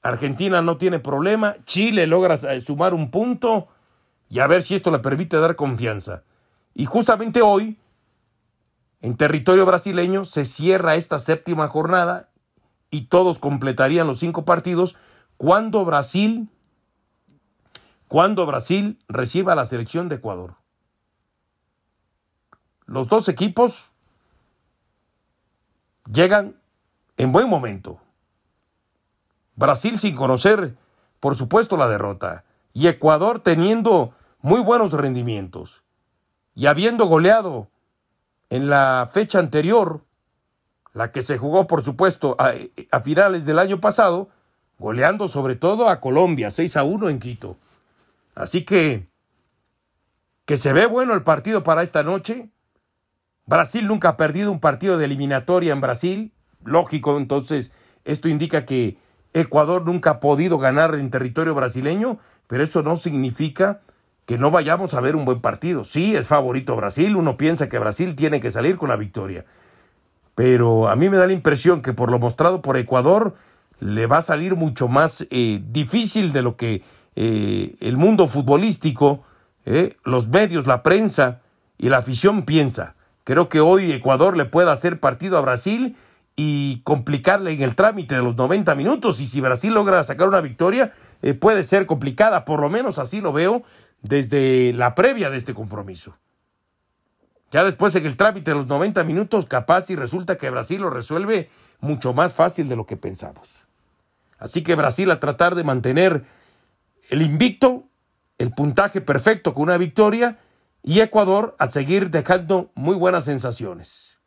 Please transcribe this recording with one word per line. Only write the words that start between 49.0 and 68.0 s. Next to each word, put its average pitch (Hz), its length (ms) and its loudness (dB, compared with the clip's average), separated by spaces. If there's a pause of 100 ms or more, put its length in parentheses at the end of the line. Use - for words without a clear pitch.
que 147 120 0
se 135 160 0
ve 202 140 6
bueno 240 260 0
el 190 100 -2
partido 165 400 0
para 165 200 2
esta 160 200 0
noche. 220 460 -6 (960)
Brasil 185 420 0
nunca 185 220 2
ha - 80 -2
perdido 170 340 0
un 160 80 -6
partido 160 380 0
de 151 80 0
eliminatoria 143 640 -2
en 135 100 -2
Brasil. 180 520 -4 (300)
Lógico, 147 540 0
entonces, 139 540 -4 (320)
esto 151 240 -4
indica 151 380 -2
que 120 320 -2 (360)
Ecuador 160 520 2
nunca 175 240 0
ha - 100 0
podido 147 380 2
ganar 139 380 2
en 139 140 -4
territorio 131 460 -2
brasileño, 143 640 -2 (280)
pero 127 160 -2
eso 156 180 -2
no 160 160 -2
significa 156 840 -2 (460)
que 120 120 -4
no 139 140 2
vayamos 165 420 0
a 127 60 -2
ver 131 160 0
un 151 80 -2
buen 127 160 0
partido. 117 460 -4
Sí, 196 320 0
es 117 100 -4
favorito 131 480 0
Brasil, 135 400 0
uno 160 220 0
piensa 156 320 0
que 120 100 -4
Brasil 135 380 -4